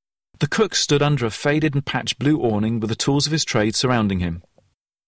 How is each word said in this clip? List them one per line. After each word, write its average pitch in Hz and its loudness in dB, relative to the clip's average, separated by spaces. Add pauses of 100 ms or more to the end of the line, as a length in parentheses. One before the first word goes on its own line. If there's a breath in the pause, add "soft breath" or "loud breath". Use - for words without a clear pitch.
(400)
The 151 0
cook 214 0
stood 147 2
under 143 2
a 110 -2
faded 147 0
and 139 -2
patched - -6
blue 143 2
awning 110 0
with 107 -2
the 110 -4
tools 143 0
of 147 -2
his 160 -2
trade 107 0
surrounding 107 0
him. 87 -4 (640)